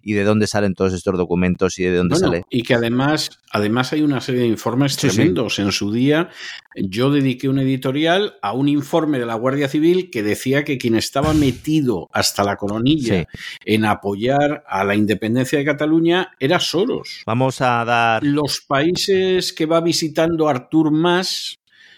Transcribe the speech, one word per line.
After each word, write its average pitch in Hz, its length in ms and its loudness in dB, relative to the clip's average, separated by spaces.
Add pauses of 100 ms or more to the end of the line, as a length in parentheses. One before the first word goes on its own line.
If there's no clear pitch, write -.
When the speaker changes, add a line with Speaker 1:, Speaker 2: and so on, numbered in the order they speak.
Speaker 1:
y 104 100 -2
de 101 100 2
dónde 107 220 4
salen 101 300 0
todos 95 180 2
estos 92 240 -2
documentos 90 600 0
y 92 60 0
de 90 120 2
dónde 90 160 2
Speaker 2:
Bueno, 180 140 2
Speaker 1:
sale. 87 240 0
Speaker 2:
y 123 100 -2
que 123 140 0
además, 127 560 -2 (200)
además 110 400 0
hay 151 120 0
una 139 180 0
serie 123 200 -2
de 120 60 2
informes 120 460 0
Speaker 1:
Sí, 143 160 0
sí. 95 60 -2
Speaker 2:
tremendos. 139 420 0
En 101 140 0
su 101 200 -4
día 147 380 2 (460)
yo 113 340 -2
dediqué 135 400 0
un 135 80 0
editorial 139 840 0
a 104 100 -2
un 143 160 0
informe 147 480 0
de 120 80 -2
la 117 80 -4
Guardia 131 340 -2
Civil 170 440 0
que 113 100 -4
decía 127 420 0
que 143 140 -4
quien 120 160 0
estaba 143 400 0
metido 139 800 0
hasta 101 300 0
la 101 120 0
coronilla 110 640 0
Speaker 1:
Sí. 73 40 -4 (400)
Speaker 2:
en 107 200 2
apoyar 120 840 0
a 98 160 -2
la 101 100 0
independencia 110 640 0
de 143 80 0
Cataluña 160 760 0
era 160 200 2
Soros. - 680 -4
Speaker 1:
Vamos 127 360 -2
a 120 240 0
dar 117 380 2
Speaker 2:
Los 143 440 0
países 180 880 0
que 165 120 -2
va 165 140 2
visitando 160 680 0
Artur 151 420 0
Mas 175 640 0 (420)